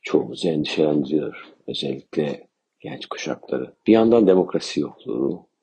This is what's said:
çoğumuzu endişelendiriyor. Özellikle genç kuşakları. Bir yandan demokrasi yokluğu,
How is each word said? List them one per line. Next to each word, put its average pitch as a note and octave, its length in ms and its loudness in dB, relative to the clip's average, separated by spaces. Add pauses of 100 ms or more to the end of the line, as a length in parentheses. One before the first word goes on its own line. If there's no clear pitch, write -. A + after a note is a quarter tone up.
çoğumuzu - 460 -2
endişelendiriyor. D2+ 1000 0 (200)
Özellikle - 800 -6 (320)
genç - 260 -14
kuşakları. - 680 -8 (140)
Bir G#2+ 60 8
yandan A2+ 340 6
demokrasi - 520 2
yokluğu, C#2 720 -6 (140)